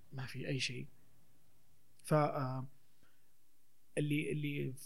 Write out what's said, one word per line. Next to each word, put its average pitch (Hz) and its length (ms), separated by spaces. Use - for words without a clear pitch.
ما 131 120
في - 220
أي 139 120
شيء. 127 280
ف-، - 100
آه، 139 540
اللي، 147 340
اللي 143 420